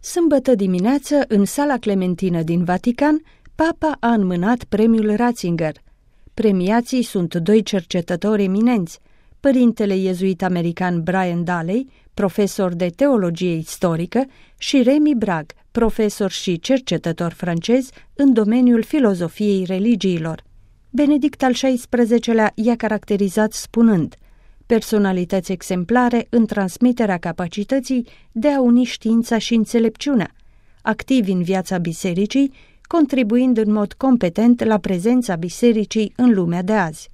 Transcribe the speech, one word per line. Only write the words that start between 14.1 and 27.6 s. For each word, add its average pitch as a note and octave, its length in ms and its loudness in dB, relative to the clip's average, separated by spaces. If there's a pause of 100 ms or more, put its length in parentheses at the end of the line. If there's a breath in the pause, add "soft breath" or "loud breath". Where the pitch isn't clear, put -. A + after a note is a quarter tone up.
și - 240 0
Remy D4 340 4
Bragg, F3+ 360 -4 (180)
profesor G#3+ 600 -2
și E3+ 300 -4
cercetător F3 720 -2
francez F#3 560 -2 (260 soft breath)
în C#4 180 4
domeniul A3+ 500 4
filozofiei G3+ 800 -2
religiilor. F#3 800 -2 (480)
Benedict C#4+ 520 0
al C4 100 2
șaisprezecelea A#3 1000 0
i-a A#3 220 0
caracterizat G#3+ 760 -2
spunând: A3 600 0 (520)
„Personalități G3 840 0
exemplare A3+ 760 0
în A#3 160 2
transmiterea G#3 720 0
capacității A#3 880 -4 (260 loud breath)